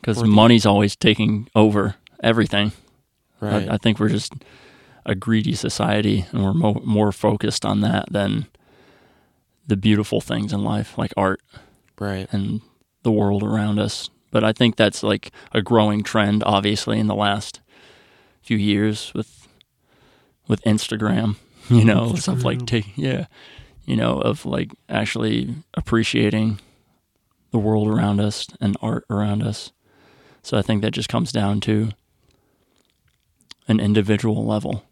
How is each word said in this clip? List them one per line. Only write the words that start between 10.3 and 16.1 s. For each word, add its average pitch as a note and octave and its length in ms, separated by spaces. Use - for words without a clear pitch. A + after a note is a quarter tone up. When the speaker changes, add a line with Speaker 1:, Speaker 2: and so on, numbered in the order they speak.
Speaker 1:
in G2+ 100
life, G#2+ 340
like A2+ 200
art F#2+ 240
Speaker 2:
Right. F#2+ 320
Speaker 1:
and G#2+ 300
the A#2 80
world G2+ 320
around G#2+ 360
us. - 300
But A2 120
I A2 100
think A#2 220
that's, - 280
like, G#2 280
a A2 100
growing G#2+ 420
trend, G#2 420